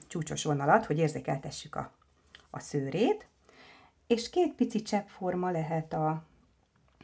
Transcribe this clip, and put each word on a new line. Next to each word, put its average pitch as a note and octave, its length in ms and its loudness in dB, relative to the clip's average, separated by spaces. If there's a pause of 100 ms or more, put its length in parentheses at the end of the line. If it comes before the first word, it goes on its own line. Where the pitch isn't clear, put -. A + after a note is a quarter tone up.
csúcsos D3+ 360 -6
vonalat, D#3 420 4
hogy D3+ 120 0
érzékeltessük D3 800 -2
a, - 160 -6 (580)
a - 100 -10
szőrét. E3+ 680 0 (800)
És A3+ 220 2
két F4 240 4
pici A#3 280 0
cseppforma F3+ 680 -2
lehet D#3+ 420 -2
a, D#3+ 300 0 (800)